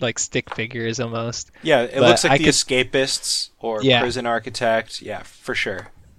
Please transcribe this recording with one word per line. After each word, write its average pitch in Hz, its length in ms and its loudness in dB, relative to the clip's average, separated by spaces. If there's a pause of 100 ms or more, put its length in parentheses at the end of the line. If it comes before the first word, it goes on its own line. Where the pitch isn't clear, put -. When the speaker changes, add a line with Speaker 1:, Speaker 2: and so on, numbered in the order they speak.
Speaker 1:
like - 180 -4
stick - 360 -4
figures 117 460 -6
almost. 117 500 -8 (120)
Speaker 2:
Yeah, 147 200 4
it 123 120 -6
Speaker 1:
But 131 140 2
Speaker 2:
looks - 160 6
like 160 100 4
Speaker 1:
I 147 40 4
Speaker 2:
The 156 60 0
Speaker 1:
could 147 100 6
Speaker 2:
Escapists - 960 0 (120)
or 110 220 -4
Speaker 1:
Yeah. 131 180 4
Speaker 2:
Prison 123 260 -2
Architect. 113 760 -2
Yeah, 101 220 -12
for - 320 -10
sure. - 340 -6 (300)